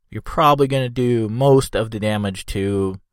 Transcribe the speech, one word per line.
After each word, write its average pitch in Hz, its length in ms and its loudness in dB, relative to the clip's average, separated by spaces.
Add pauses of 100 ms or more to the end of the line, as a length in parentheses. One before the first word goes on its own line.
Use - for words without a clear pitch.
You're 107 120 -10
probably 147 460 2
gonna 131 220 -2
do 120 400 0
most 135 460 2
of 110 160 -4
the 110 80 -8
damage 104 480 -4
to 98 520 -2 (140)